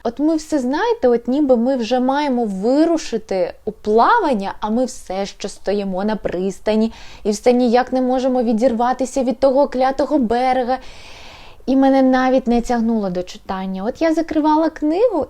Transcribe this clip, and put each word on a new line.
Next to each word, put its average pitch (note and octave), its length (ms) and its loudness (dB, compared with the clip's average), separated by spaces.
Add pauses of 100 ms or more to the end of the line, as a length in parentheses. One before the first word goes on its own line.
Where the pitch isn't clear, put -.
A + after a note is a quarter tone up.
От A#3+ 160 -4
ми D#4 160 2
все, D#4 240 -2
знаєте, D#4+ 480 0
от A#3+ 200 2
ніби C4 300 2
ми B3 180 0
вже A#3+ 240 -2
маємо C4 460 0
вирушити A3 1080 0 (120)
у G#3+ 60 -4
плавання, A#3 880 2
а G#3+ 100 -6
ми A#3+ 160 0
все G3 400 -8
ще - 240 -10
стоїмо G3 540 -4
на G#3+ 120 -2
пристані G3+ 760 -2 (320)
і G#3+ 80 0
все A#3+ 220 2
ніяк B3 400 2
не C4 80 0
можемо B3+ 420 0
відірватися B3 800 0
від A#3+ 160 -2
того C#4 280 4
клятого C4 500 0
берега. B3+ 600 0 (880)
І C4+ 100 0
мене C4+ 260 4
навіть C4 460 2
не A#3 140 2
тягнуло A3+ 480 -2
до F3+ 140 -4
читання. F#3+ 600 -8
От A#3 180 -6
я D#4+ 120 2
закривала D#4 560 0
книгу, D#4+ 600 0